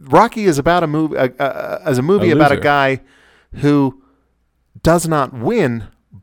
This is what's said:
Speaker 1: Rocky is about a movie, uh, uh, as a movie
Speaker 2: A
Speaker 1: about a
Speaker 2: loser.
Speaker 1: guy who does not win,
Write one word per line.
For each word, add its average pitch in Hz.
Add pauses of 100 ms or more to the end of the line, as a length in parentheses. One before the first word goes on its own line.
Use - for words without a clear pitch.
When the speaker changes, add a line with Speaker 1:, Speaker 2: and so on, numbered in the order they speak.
Speaker 1:
Rocky 196
is 156
about 165
a 165
movie, 151
uh, 131 (100)
uh, -
as 139
a 127
movie 180
Speaker 2:
A 151
Speaker 1:
about 147
a -
Speaker 2:
loser. -
Speaker 1:
guy 139 (560)
who 139 (800)
does 165
not 143
win, 127 (340)